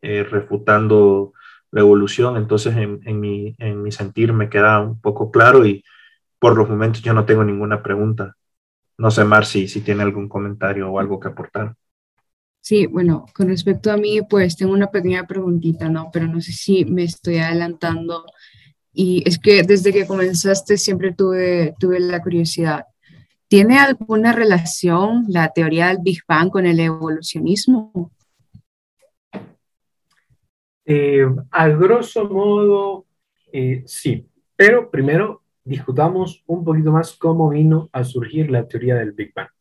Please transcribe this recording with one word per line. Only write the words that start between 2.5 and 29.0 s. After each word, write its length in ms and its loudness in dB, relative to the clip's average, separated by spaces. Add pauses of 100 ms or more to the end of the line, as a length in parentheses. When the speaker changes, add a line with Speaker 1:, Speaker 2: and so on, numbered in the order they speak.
Speaker 1:
en, 280 -4
en 160 -6
mi, 380 -8
en 240 -8
mi 100 -8
sentir 400 -2
me 180 -2
queda 300 4
un 200 -8
poco 300 -4
claro 340 6
y 200 0 (540)
por 180 4
los 120 2
momentos 340 -2
yo 120 0
no 100 2
tengo 200 2
ninguna 380 -4
pregunta. 520 -4 (640)
No 120 2
sé, 140 2
Marci, 440 2
si 120 -8
tiene 220 -2
algún 260 -4
comentario 640 -6
o 80 -4
algo 220 -4
que 80 -12
aportar. 460 -10 (840)
Speaker 2:
Sí, 260 0
bueno, 480 0
con 140 0
respecto 420 -2
a 60 0
mí, 320 -2
pues 280 2
tengo 160 -2
una 180 2
pequeña 360 -2
preguntita, 600 -4
¿no? 240 -6
Pero 140 -2
no 140 -6
sé 120 -12
si 320 0
me 200 -2
estoy 340 -4
adelantando. 880 -6 (680)
Y 340 0
es 120 0
que 240 6
desde 300 4
que 140 0
comenzaste 720 0
siempre 380 -4
tuve, 640 -2
tuve 220 0
la 200 -2
curiosidad. 680 -4 (600)
¿Tiene 320 6
alguna 540 2
relación 960 0
la 200 0
teoría 400 0
del 140 -2
Big 260 -2
Bang 220 2
con 160 0
el 140 2
evolucionismo? 1300 -2 (2750)